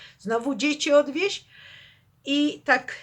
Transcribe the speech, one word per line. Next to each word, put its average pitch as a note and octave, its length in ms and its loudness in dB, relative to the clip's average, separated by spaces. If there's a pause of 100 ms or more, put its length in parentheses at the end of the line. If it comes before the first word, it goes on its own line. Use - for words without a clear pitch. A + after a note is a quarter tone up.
(180)
znowu A#3 360 -4
dzieci C#4+ 380 -2
odwieźć D4 540 2 (800)
i C#4+ 400 0
tak C4+ 380 0